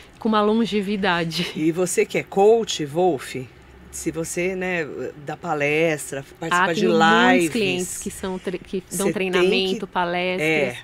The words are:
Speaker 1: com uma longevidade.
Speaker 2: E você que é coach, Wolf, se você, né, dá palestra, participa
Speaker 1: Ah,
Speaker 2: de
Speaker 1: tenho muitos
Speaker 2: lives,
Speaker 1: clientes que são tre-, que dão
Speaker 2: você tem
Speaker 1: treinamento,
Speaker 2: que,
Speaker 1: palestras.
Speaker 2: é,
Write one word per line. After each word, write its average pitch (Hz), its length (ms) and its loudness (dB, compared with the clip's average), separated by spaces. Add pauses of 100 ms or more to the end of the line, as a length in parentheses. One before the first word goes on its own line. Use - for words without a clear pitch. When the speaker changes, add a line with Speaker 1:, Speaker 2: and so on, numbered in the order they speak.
(200)
Speaker 1:
com 220 100 0
uma 214 120 4
longevidade. 196 1120 0
Speaker 2:
E 160 180 0
você 185 340 0
que - 120 -4
é 147 60 0
coach, 208 640 2
Wolf, 156 500 0 (560)
se - 180 -8
você, 175 460 -4
né, 180 320 -4 (360)
dá 143 140 -10
palestra, 151 880 -2 (140)
participa 175 300 2
Speaker 1:
Ah, 170 40 0
Speaker 2:
de 185 80 0
Speaker 1:
tenho 175 120 4
muitos 165 400 6
Speaker 2:
lives, 175 180 2
Speaker 1:
clientes 185 480 -2
que 208 100 -10
são 185 300 -8
tre-, 180 180 -8
que - 240 -10
dão - 80 -16
Speaker 2:
você 175 140 -4
tem 175 100 0
Speaker 1:
treinamento, 190 720 0
Speaker 2:
que, - 80 -12
Speaker 1:
palestras. 180 560 -2
Speaker 2:
é, 139 340 0